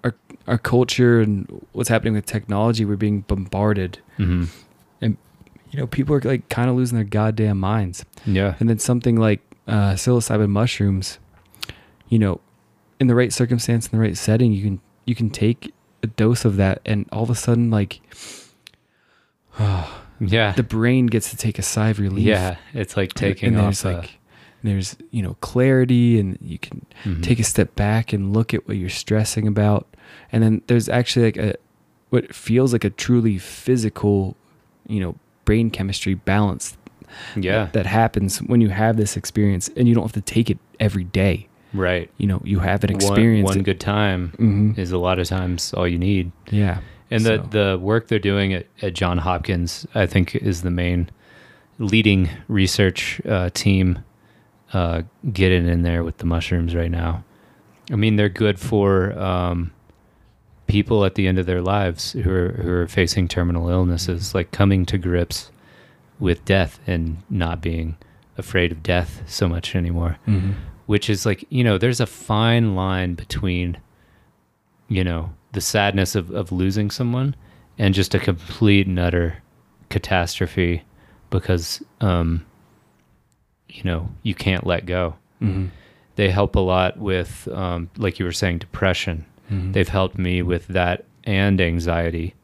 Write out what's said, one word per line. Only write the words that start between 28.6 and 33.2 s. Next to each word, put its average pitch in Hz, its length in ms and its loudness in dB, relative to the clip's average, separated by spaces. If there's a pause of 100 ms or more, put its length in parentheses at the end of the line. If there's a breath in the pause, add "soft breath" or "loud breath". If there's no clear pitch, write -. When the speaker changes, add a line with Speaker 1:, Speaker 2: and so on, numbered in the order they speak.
Speaker 1:
what 104 100 -4
you're 92 120 -4
stressing 107 580 -2
about. 104 400 2 (440 loud breath)
And 113 120 2
then 110 240 4
there's 120 220 2
actually, 120 360 2
like, 110 120 2
a, 104 180 0 (540)
what - 240 0
feels 123 400 2
like 117 100 0
a 104 60 2
truly 113 480 2